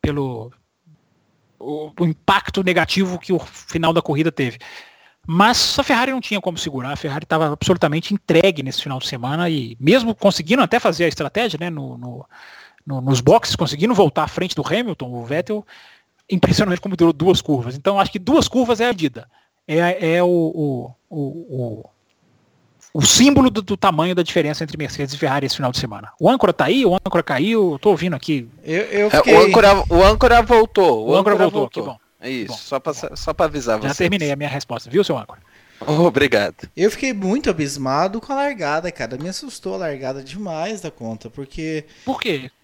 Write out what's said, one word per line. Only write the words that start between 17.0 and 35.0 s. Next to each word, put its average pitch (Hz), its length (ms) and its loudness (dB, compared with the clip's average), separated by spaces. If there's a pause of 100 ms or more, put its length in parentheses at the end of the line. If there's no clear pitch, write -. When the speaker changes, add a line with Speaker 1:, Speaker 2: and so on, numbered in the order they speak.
Speaker 1:
duas 165 300 2
curvas. 127 340 -2
Então 196 240 0
acho 190 120 2
que 208 80 -8
duas 247 280 2
curvas 240 320 0
é 233 60 2
a 247 40 2
medida, 165 380 -4 (400)
é, 170 480 0
é 175 80 2
o, 180 60 4
o, 147 640 -2 (180)
o, 160 100 -10
o, 135 680 -8 (1040)
o 151 80 -2
símbolo 262 480 6
do, 214 120 -4
do 196 140 -4
tamanho 175 400 0
da 175 80 0
diferença 151 400 -2
entre 151 140 -10
Mercedes 139 360 -8
e 143 40 -12
Ferrari 139 280 -2
esse - 120 -6
final 127 160 -4
de - 40 -6
semana. 110 320 -8 (120)
O 160 80 6
âncora 214 240 2
tá - 120 -2
aí, 240 200 2
o 180 100 4
âncora 190 260 -2
caiu, 180 520 0
eu 135 60 -8
tô 208 100 2
ouvindo 170 260 0
aqui. 131 320 -4 (160)
Speaker 2:
Eu, 165 200 -4
eu 208 240 0
Speaker 3:
É, 208 100 2
Speaker 2:
fiquei - 180 6
Speaker 3:
o 214 60 10
âncora, 202 480 6
o 170 160 6
âncora 233 360 6
voltou, 208 640 4
o 117 40 -2
Speaker 1:
O 143 60 4
âncora 202 200 4
Speaker 3:
âncora - 20 0 (120)
Speaker 1:
voltou, 151 140 -2
Speaker 3:
voltou. - 200 -6
Speaker 1:
que 107 60 -8
bom. - 100 -16 (200)
Speaker 3:
É 127 120 -10
isso, 117 220 -8
Speaker 1:
Bom, - 40 -12
Speaker 3:
só - 220 -8
pra 156 140 -6
Speaker 1:
bom. 135 60 -10
Speaker 3:
sa-, 143 160 -12
só 160 160 -6
pra 170 140 0
avisar 135 300 -2
Speaker 1:
Já 113 140 -4
Speaker 3:
vocês. 143 80 -6
Speaker 1:
terminei 175 340 0
a 139 40 -2
minha 143 140 -8
resposta, 131 400 -10
viu, 135 140 2